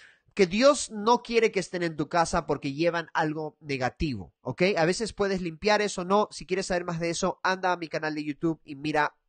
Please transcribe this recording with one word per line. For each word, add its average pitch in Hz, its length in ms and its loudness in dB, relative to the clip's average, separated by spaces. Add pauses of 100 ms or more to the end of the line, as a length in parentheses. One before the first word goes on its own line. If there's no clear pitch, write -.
(340)
que 190 140 4
Dios 254 440 4
no 220 320 2
quiere 226 280 2
que 190 80 -2
estén 175 240 -4
en 160 140 -2
tu 151 100 -2
casa 170 380 0
porque 139 280 -2
llevan 165 400 0
algo 156 460 -2
negativo, 127 840 -4
¿ok? 127 220 -4 (140)
A 160 80 4
veces 185 280 0
puedes 196 280 -2
limpiar 185 400 0
eso, 190 240 -4
no. 202 260 2
Si - 140 -14
quieres 185 220 -4
saber 175 180 -2
más 165 140 -4
de 170 100 -2
eso, 170 340 -2
anda 185 300 2
a 175 40 -4
mi 170 120 -8
canal 156 260 -4
de 151 80 -6
YouTube 156 400 -4
y 151 120 -16
mira 147 420 -2 (120)